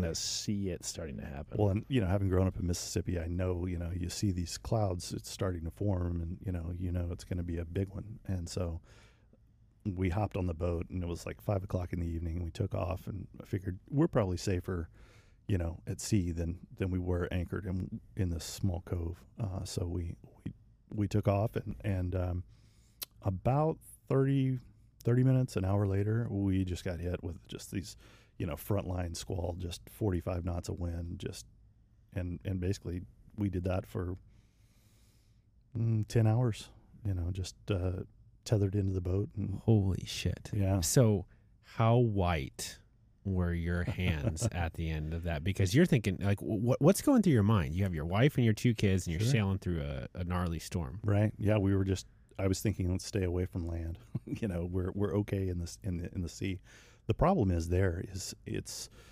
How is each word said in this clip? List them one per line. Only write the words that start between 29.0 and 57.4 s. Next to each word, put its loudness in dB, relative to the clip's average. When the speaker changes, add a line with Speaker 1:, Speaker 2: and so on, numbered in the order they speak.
Speaker 2:
squall, -4
just -8
forty-five -2
knots -4
of -6
wind, -6
just, -10
and, -4
and -2
basically -4
we 0
did -2
that -2
for, -4
mm, 2
ten 4
hours, 2
you 0
know, -2
just, -6
uh, -2
tethered 2
into 2
the 0
boat. 0
And -4
Speaker 3:
Holy 4
shit. -4
Speaker 2:
Yeah. 2
Speaker 3:
So 6
how 4
white 0
were 2
your 0
hands 0
Speaker 2:
<laughs> 0
Speaker 3:
at -2
the -2
end -2
of -4
that? -2
Because 2
you're 8
thinking, 2
like, 2
wh-, 0
wh-, 0
what's 6
going 6
through 6
your 8
mind? 4
You 2
have 0
your -2
wife 2
and 4
your 6
two 2
kids, 2
and -4
you're 0
Speaker 2:
Sure. 4
Speaker 3:
sailing 4
through -2
a, -6
a -4
gnarly 0
storm. -4
Speaker 2:
Right. 4
Yeah, 4
we 4
were 4
just, 0
I 0
was 2
thinking, 0
"Let's -2
stay 0
away 0
from -4
land." -6
<laughs> -20
You -4
know, -2
we're, -2
we're 0
okay 0
in -2
this, -8
in -2
the, -6
in -2
the -4
sea. -6
The -4
problem 4